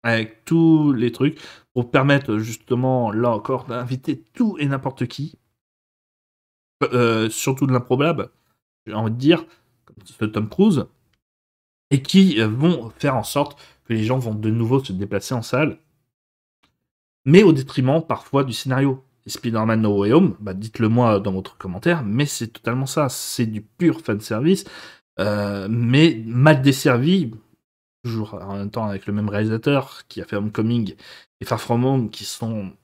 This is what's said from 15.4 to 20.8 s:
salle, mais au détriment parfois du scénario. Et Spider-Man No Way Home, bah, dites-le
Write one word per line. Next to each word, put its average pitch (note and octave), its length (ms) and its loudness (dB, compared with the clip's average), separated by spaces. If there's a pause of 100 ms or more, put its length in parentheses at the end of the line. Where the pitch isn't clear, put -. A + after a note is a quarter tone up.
salle, C3+ 360 -2 (1500)
mais F3 180 8
au F3+ 100 8
détriment C3+ 540 0
parfois C#3 380 -2
du B2 80 -6
scénario. C3 500 -2 (240)
Et G2+ 40 -16
Spider-Man A2 500 0
No G2+ 180 2
Way G#2 140 2
Home, D#3+ 280 4
bah, G#2 120 -10
dites-le A2 360 -4